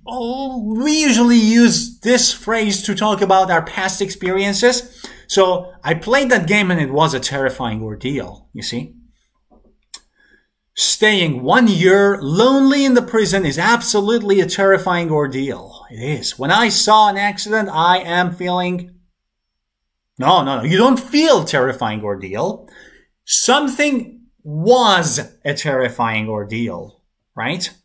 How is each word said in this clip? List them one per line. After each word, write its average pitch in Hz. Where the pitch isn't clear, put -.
Oh, 254
we 247
usually 240
use 226
this 240
phrase 214
to 202
talk 208
about 190
our 165
past 190
experiences. 196
So, 185
"I 160
played 247
that 202
game 202
and 170
it 135
was 147
a 127
terrifying 123
ordeal," 110
you 110
see? -
Staying 175
one 214
year 196
lonely 269
in 254
the 247
prison 196
is 139
absolutely 208
a 165
terrifying 180
ordeal. 135
It 117
is. 139
When 135
I 220
saw 214
an 196
accident, 208
I 170
am 180
feeling, 180
no, 151
no, 135
no, 110
you 139
don't 247
feel 294
terrifying 120
ordeal. 101
Something 277
was 175
a 143
terrifying 120
ordeal, 104
right? 127